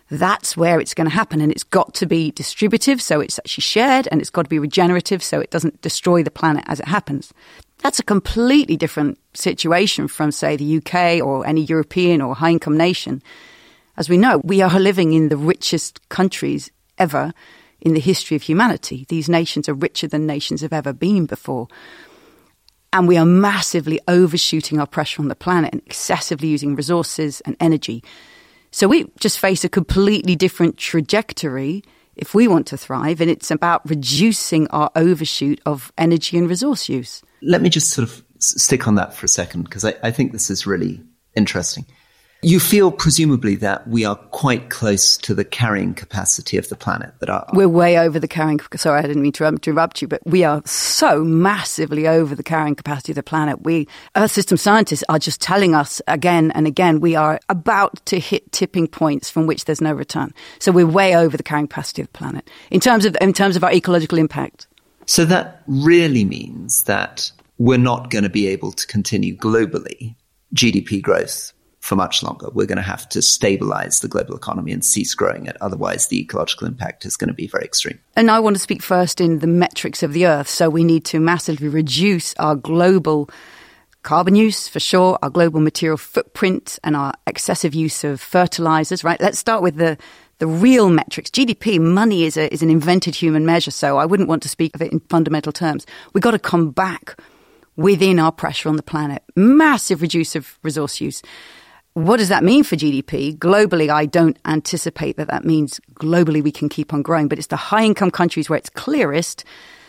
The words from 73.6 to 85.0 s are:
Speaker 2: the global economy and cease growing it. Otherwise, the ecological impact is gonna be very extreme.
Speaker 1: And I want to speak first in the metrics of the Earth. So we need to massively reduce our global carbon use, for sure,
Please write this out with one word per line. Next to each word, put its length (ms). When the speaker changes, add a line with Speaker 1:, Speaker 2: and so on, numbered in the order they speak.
Speaker 2:
the 80
global 280
economy 340
and 140
cease 300
growing 320
it. 160
Otherwise, 460
the 120
ecological 480
impact 380
is 100
gonna 160
be 140
very 180
extreme. 340
Speaker 1:
And 160
I 80
want 160
to 60
speak 220
first 360
in 200
the 80
metrics 560
of 100
the 140
Earth. 200
So 220
we 160
need 220
to 120
massively 500
reduce 680
our 200
global 760
carbon 320
use, 340
for 100
sure, 440